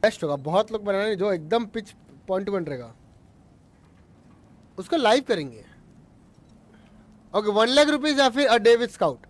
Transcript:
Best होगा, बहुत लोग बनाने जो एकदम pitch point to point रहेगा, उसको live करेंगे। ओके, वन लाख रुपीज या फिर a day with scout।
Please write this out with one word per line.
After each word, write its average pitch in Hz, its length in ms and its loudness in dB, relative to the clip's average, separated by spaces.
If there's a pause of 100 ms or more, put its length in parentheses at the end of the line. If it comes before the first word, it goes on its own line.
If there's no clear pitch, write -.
Best 214 220 0
होगा, 143 120 -2
बहुत 180 360 -2
लोग 208 120 -8
बनाने 208 320 -2
जो 196 160 -2
एकदम 185 340 -4
pitch 220 280 -12 (360)
point 190 160 -4
to 202 80 -6
point 175 140 -6
रहेगा, 123 260 -12 (1800)
उसको 190 180 -4
live 254 320 2
करेंगे। 139 360 -4 (1700)
ओके, 208 160 0
वन 214 160 2
लाख 285 220 4
रुपीज 294 320 0
या 269 80 4
फिर 254 200 0
a 233 100 4
day 233 180 6
with 233 220 -4
scout। 147 320 -4